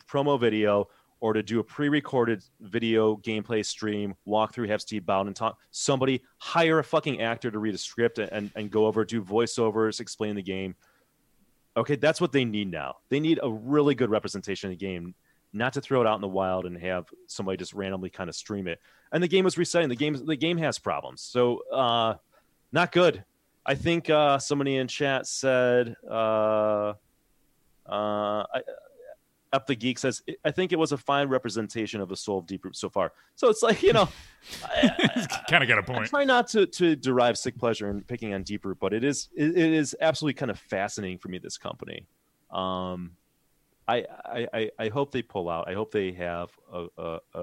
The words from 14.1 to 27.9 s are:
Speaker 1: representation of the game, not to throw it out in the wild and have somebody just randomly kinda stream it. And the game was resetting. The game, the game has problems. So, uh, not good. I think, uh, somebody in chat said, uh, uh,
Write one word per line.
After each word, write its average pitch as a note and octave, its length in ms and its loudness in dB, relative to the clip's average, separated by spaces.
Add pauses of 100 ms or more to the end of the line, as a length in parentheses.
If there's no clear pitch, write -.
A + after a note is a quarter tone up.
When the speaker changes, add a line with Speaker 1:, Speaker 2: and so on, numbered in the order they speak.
Speaker 1:
representation G2+ 600 -2
of F2+ 80 -10
the G2 80 -6
game, F2+ 280 -8 (380)
not A#2+ 200 -2
to C#3+ 80 -4
throw C3 200 0
it A#2 60 4
out G#2+ 80 4
in G2+ 60 -2
the G2+ 80 -4
wild F#2 380 0
and F2 120 -10
have F2+ 280 -4 (200)
somebody F#2+ 300 -4
just F2+ 180 -12
randomly F#2+ 360 -6
kinda F2 220 -8
stream G2 360 -8
it. E2 120 -8 (320)
And E3 100 0
the F3 60 0
game F#3 160 4
was F3+ 140 2
resetting. E3+ 300 2
The B2 80 -2
game, D3 180 0 (100)
the D#3 120 0
game E3 220 0
has D3 200 -2
problems. C#2+ 420 -6
So, A#2+ 520 0
uh, A#2 420 2 (560)
not E3+ 220 2
good. E3+ 320 4 (420)
I C3+ 80 2
think, E3 340 0
uh, D3 300 6
somebody C#3 380 0
in B2+ 120 0
chat C#3 380 -2
said, B2 680 2 (140)
uh, G#2+ 880 2 (920)
uh, G#2 580 -2 (100)